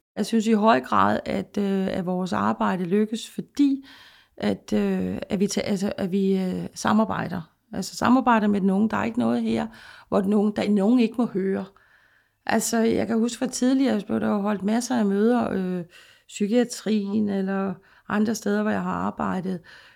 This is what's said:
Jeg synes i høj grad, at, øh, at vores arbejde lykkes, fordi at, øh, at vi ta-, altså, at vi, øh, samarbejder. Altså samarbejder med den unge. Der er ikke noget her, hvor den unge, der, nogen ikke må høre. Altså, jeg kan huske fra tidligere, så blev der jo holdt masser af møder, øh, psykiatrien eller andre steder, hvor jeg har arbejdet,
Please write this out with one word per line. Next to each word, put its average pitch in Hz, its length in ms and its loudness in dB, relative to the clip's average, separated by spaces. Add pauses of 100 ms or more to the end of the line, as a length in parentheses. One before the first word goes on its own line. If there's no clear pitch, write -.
(160)
Jeg 208 100 -2
synes 220 200 0
i 226 60 4
høj 220 280 4
grad, 208 440 2
at, - 340 -4
øh, 196 280 0
at 190 200 -2
vores 180 260 -2
arbejde 202 520 0
lykkes, 214 460 0
fordi 269 540 0 (520)
at, - 360 -4
øh, 196 460 0 (100)
at 196 120 -2
vi 202 60 4
ta-, 202 140 -2
altså, 196 360 -2
at 180 160 -4
vi, 196 260 2
øh, 180 360 -4
samarbejder. 190 760 0 (220)
Altså 190 240 -8
samarbejder 233 500 4
med 202 140 2
den 190 100 2
unge. 208 180 2
Der 214 80 -2
er 202 80 -2
ikke 233 140 -4
noget 233 240 0
her, 226 240 0 (420)
hvor 196 120 0
den 196 140 0
unge, 208 220 2
der, 202 140 0
nogen 208 300 4
ikke 226 180 2
må 240 80 2
høre. 190 380 -2 (800)
Altså, 226 320 0
jeg 226 280 2
kan 226 120 0
huske 233 200 -2
fra 254 80 -2
tidligere, 254 540 2
så 185 60 -10
blev 220 140 -2
der 220 80 -2
jo 214 100 0
holdt 202 240 -2
masser 240 360 0
af 214 80 2
møder, 220 440 2
øh, 180 340 -4 (440)
psykiatrien 214 1000 0
eller 196 460 -2 (340)
andre 214 260 0
steder, 208 280 -2
hvor 214 80 0
jeg 196 120 -2
har 180 100 -4
arbejdet, 185 680 -4 (340)